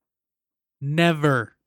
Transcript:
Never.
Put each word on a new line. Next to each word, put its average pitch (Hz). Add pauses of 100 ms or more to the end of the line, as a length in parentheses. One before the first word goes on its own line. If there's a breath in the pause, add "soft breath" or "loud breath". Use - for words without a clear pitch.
(800)
Never. 147 (140)